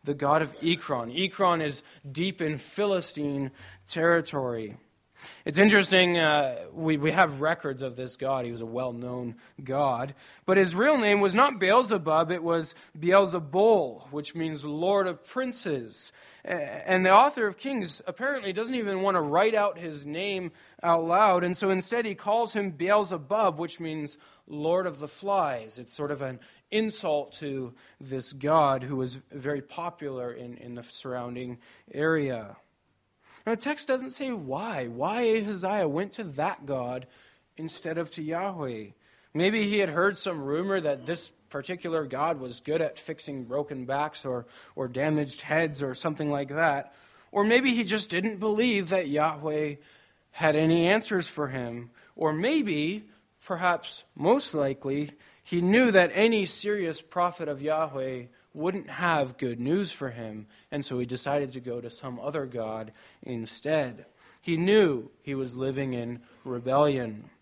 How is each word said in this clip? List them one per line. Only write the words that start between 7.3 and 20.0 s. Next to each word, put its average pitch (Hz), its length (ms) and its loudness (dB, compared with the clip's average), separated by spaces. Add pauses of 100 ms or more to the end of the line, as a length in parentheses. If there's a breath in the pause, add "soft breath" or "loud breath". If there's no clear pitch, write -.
records 151 400 -2
of 131 140 -8
this 127 200 -10
god. 131 300 -2
He 120 60 -6
was 117 100 -8
a 117 60 -8
well-known 123 680 -6 (260 loud breath)
god. 135 520 -2 (320 loud breath)
But 190 120 6
his 180 180 4
real 277 220 6
name 208 240 4
was 196 120 4
not 254 260 4
Beelzebub, 185 720 4
it 175 120 -2
was 165 320 -2 (220 loud breath)
Beelzebul, 175 1120 4
which 147 240 -8
means 160 280 -4
Lord 180 440 0
of 175 180 -6
Princes. 165 880 -6 (320 loud breath)
A-, - 80 -4 (360)
and 185 140 4
the 185 100 8
author 240 340 6
of 190 100 -6
Kings 220 480 -6
apparently 226 480 -4
doesn't 233 220 -4
even 202 260 -2
want 196 140 2
to 175 60 4
write 175 340 4
out 208 240 0
his 156 260 -10